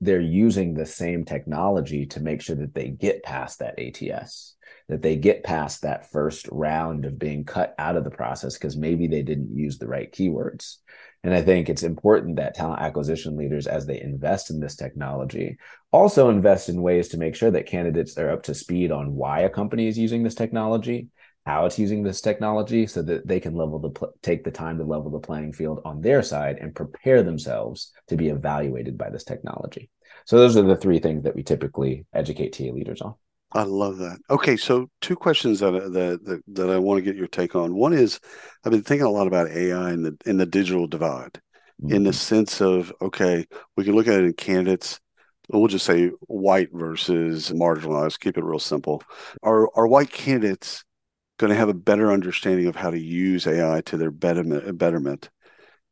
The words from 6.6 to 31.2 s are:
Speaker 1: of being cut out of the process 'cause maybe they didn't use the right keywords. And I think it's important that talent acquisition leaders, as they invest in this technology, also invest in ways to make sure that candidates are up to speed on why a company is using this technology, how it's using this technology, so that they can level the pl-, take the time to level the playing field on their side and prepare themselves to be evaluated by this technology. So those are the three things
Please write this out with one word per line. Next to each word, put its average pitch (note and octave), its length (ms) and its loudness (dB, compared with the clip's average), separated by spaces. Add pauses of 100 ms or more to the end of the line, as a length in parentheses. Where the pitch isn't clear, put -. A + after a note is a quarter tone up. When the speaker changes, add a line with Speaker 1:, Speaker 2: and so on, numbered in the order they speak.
Speaker 1:
of C#2 120 -10
being D2 280 -6
cut - 320 -4
out D#2+ 180 -2
of D2+ 80 -2
the D2 60 -8
process C2 480 -8
'cause C#2+ 180 -8
maybe E2 300 -2
they D2+ 160 -2
didn't C#2 340 -6
use D2 220 -4
the A1+ 100 -10
right C2 240 -8
keywords. - 640 -4 (480)
And F2+ 80 2
I F2+ 80 4
think E2+ 300 4
it's D#2 140 -2
important E2+ 520 2
that C#2+ 180 -4
talent D#2+ 280 -6
acquisition D2+ 540 -4
leaders, D2 300 -4
as D2 200 -4
they C#2 160 -6
invest D2 480 -4
in D#2 100 -6
this D2 160 -8
technology, C#2 800 -8 (360)
also E3 360 8
invest G2 400 6
in F2 140 -2
ways F2 260 2
to - 80 -8
make D#2+ 200 -4
sure A2+ 160 4
that D#2 140 0
candidates E2+ 520 -2
are D#2+ 100 -2
up D2+ 140 -4
to C#2+ 120 -6
speed F2 380 -2
on C#2+ 220 -4
why C#2 260 -2
a F#2+ 80 2
company A2 380 -2
is A2 100 -2
using A2+ 280 0
this A2+ 100 -2
technology, A2+ 720 -2 (380)
how D2+ 180 0
it's F2+ 140 -2
using G#2 240 0
this G2 180 -4
technology, G#2+ 680 0
so - 140 -6
that E2 240 -4
they F#2 120 0
can E2 160 -6
level D#2 240 -2
the D2 120 -6
pl-, - 220 -10 (100)
take E2+ 200 -2
the E2 80 -6
time E2 280 -8
to D#2+ 60 -4
level D2+ 260 -4
the D2+ 100 -6
playing D2+ 320 -8
field D2+ 320 -6
on D2+ 160 -10
their B2 220 4
side C#2+ 380 -4
and - 140 -12
prepare B2 480 2
themselves D2 720 -6 (160)
to F2 80 -2
be D#2+ 120 0
evaluated C#2+ 720 -4
by - 100 -8
this - 160 -12
technology. - 640 -12 (340)
So A2+ 140 8
those A#2+ 180 10
are G#2 60 10
the F#2 140 8
three F2+ 220 4
things D#2 240 0